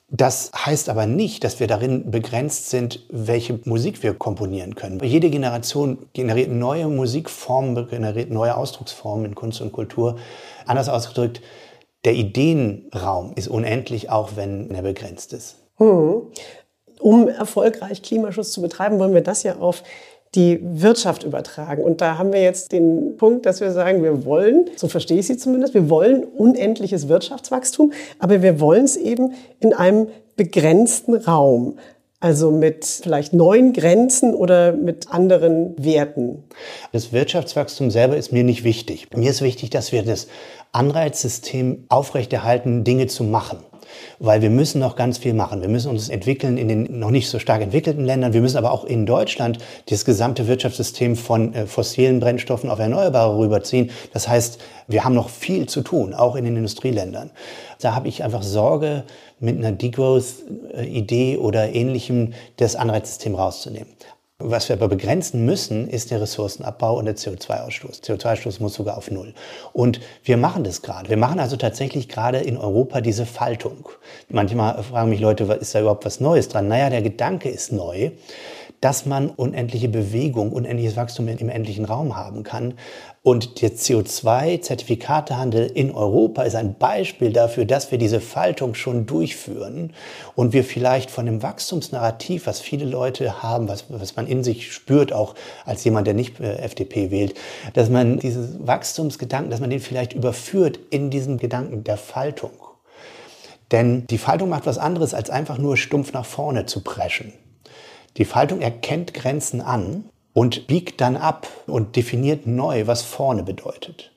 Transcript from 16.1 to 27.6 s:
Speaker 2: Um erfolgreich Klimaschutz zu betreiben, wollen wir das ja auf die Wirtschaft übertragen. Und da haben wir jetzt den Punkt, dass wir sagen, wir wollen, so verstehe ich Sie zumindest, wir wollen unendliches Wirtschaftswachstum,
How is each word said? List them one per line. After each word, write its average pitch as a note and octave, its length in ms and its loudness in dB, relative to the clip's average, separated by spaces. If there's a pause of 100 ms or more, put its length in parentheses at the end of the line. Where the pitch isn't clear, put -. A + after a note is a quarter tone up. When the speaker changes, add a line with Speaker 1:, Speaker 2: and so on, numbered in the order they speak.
Speaker 2:
Um A3 300 8
erfolgreich G3+ 760 -2
Klimaschutz G#3+ 500 -4
zu F#3+ 80 -8
betreiben, F#3+ 380 -2
wollen F#3+ 160 4
wir E3+ 80 8
das G3 200 -2
ja F#3 140 -2
auf F3 260 0 (520)
die F3 280 6
Wirtschaft F3 600 2
übertragen. D3 600 -6
Und E3 200 2
da D#3+ 160 2
haben F#3+ 120 0
wir G3 120 4
jetzt F#3 300 2
den E3 440 4
Punkt, A#3 300 4
dass F#3 160 2
wir F#3+ 100 0
sagen, F3+ 300 4
wir C#3+ 240 2
wollen, G#3+ 500 6
so F3 100 -2
verstehe E3 320 0
ich G3 80 0
Sie B3 120 -2
zumindest, B3+ 340 0
wir F3 160 6
wollen F#3+ 360 6
unendliches G3 840 2
Wirtschaftswachstum, B3+ 840 0 (240)